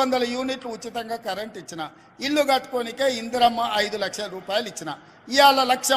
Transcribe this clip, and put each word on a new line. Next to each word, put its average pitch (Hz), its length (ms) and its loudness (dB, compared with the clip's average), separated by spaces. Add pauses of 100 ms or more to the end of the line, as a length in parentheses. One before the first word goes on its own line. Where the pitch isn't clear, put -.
వందల 254 220 2 (120)
యూనిట్లు 262 420 -6
ఉచితంగా 226 400 -8 (120)
కరెంట్ 208 340 -8
ఇచ్చిన, 165 200 -12 (440)
ఇల్లు 294 240 2
కట్టుకోనికే 262 560 0 (140)
ఇందిరమ్మ 233 400 2 (240)
ఐదు 208 200 -4
లక్షల 196 320 -6
రూపాయలు 202 360 -4
ఇచ్చిన. 156 180 -10 (440)
ఇవాళ 277 260 8 (100)
లక్ష 254 260 0